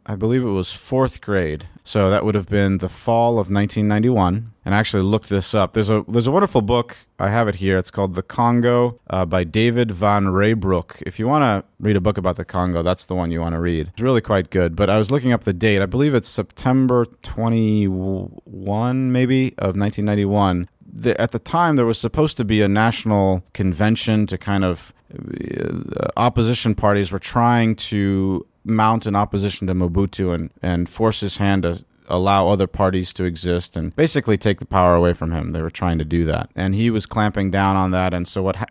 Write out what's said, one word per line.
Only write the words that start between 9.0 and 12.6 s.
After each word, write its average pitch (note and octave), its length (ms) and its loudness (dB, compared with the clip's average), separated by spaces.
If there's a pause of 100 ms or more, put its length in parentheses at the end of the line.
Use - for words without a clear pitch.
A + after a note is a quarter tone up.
uh, F#2 160 0
by F2+ 180 0
David A#2 460 0
van G2+ 360 0
Reybrouck. F#2+ 800 0
If - 140 -10
you A2 100 -2
wanna B2+ 360 2 (160)
read G#2 160 2
a F#2+ 60 0
book G2+ 180 0
about F2+ 160 0
the F2+ 100 -8
Congo, F2+ 380 -2